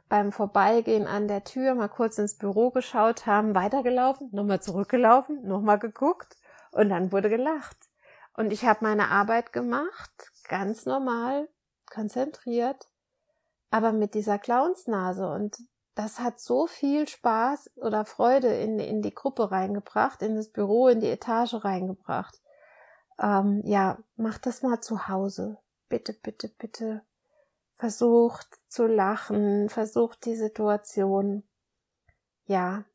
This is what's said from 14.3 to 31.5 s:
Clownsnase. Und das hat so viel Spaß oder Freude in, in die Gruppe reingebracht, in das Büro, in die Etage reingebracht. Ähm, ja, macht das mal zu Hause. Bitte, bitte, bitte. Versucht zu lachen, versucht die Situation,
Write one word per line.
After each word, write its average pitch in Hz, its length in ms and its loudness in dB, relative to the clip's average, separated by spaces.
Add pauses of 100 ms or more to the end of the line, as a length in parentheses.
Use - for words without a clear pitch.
Clownsnase. 202 920 -2
Und 196 300 -6 (380)
das 208 240 -8
hat 240 200 -4
so 269 280 0
viel 294 400 -2
Spaß 240 680 -2
oder 214 280 -2
Freude 247 440 4
in, 214 300 0
in 214 220 -2
die 208 140 -4
Gruppe 233 360 -2
reingebracht, 202 680 -2
in 220 140 -2
das 214 140 -6
Büro, 220 400 4
in 233 100 4
die 208 100 0
Etage 226 540 -2
reingebracht. 190 800 -6 (800)
Ähm, 202 440 2
ja, 196 340 0 (180)
macht 220 300 -6
das 247 160 -6
mal 240 200 -2
zu - 260 -8
Hause. 196 500 -4 (320)
Bitte, 226 240 -6
bitte, - 360 -12
bitte. 220 520 -10 (720)
Versucht 233 720 2 (220)
zu 226 180 0
lachen, 208 840 2
versucht 226 560 -2
die 233 100 -2
Situation, 208 1080 0 (1040)